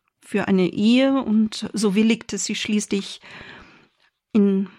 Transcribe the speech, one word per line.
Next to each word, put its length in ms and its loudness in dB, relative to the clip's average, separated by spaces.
für 260 -4
eine 220 4
Ehe 520 2
und 520 -2
so 220 -2
willigte 420 0
sie 180 -6
schließlich 640 -4
in, 480 2